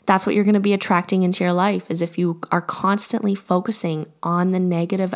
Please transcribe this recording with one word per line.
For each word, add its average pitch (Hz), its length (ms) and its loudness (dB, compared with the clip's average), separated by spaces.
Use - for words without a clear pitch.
That's 190 220 4
what 196 80 0
you're 208 100 4
gonna 208 160 4
be 202 140 2
attracting 185 480 0
into 180 200 0
your 180 120 2
life, 185 340 0
is 170 140 -4
if 165 160 -4
you 170 240 -2
are 175 80 2
constantly 202 760 -2
focusing 180 680 -2
on 175 280 0
the 185 100 0
negative 180 560 -2